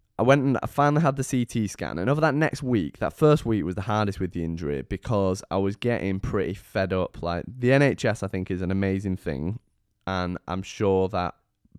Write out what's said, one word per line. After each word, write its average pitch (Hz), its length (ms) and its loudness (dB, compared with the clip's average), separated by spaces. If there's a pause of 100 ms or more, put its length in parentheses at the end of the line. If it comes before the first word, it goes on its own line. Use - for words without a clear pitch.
(180)
I - 40 4
went 135 220 6
and 135 180 2
I - 40 -4
finally 147 360 2
had 139 140 2
the 135 60 -2
C 123 220 0
T 110 220 -2
scan, 71 320 -6
and 95 100 0
over 151 140 2
that 156 120 4
next 156 280 0
week, 113 380 0
that 80 120 -2
first 151 320 4
week 107 220 0
was 90 80 -4
the 98 80 -6
hardest 107 360 0
with 92 140 -4
the 87 100 -4
injury 82 380 -4
because 95 720 -2
I 95 80 0
was 98 180 0
getting 98 440 -2
pretty 98 340 -2
fed 95 400 -4
up. - 280 -2
Like, 85 240 -4
the 123 240 0
N 139 120 6
H 131 240 2
S, 107 160 -2
I 98 40 -4
think, 92 240 -4
is 92 120 -2
an 90 80 -2
amazing 95 480 -2
thing, 82 400 -4 (480)
and 90 320 -4 (100)
I'm 95 140 -4
sure 95 480 2
that 90 240 -4 (440)